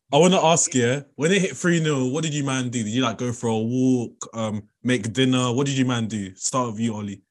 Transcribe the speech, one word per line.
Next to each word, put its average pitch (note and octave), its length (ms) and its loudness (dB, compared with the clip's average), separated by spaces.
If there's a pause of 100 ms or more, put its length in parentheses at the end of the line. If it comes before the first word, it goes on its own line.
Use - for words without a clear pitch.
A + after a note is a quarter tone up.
(120)
I C#3+ 60 6
wanna F3 260 6
ask D#3+ 300 4
you, B2+ 300 2 (100)
when D3 160 0
it G3 100 4
hit D#3+ 160 -2
three E3+ 220 2
nil, C#3+ 320 0
what D#3 140 -4
did D3+ 100 -4
you D3 80 -2
man C3 260 -2
do? A#2 140 -4
Did G#2 80 -4
you, B2+ 120 0
like, A2+ 160 -2
go B2 140 -4
for A#2+ 140 -6
a A2+ 100 0
walk, B2 760 0
um, G#2+ 300 -6 (180)
make A#2 300 -2
dinner? B2+ 400 2
What C3+ 140 0
did C3+ 120 -2
you C3 60 2
man A#2 240 -2
do? G2 260 -6
Start B2+ 380 -4
with G#2 80 -6
you, A#2 140 -2
Ollie. G2+ 360 -10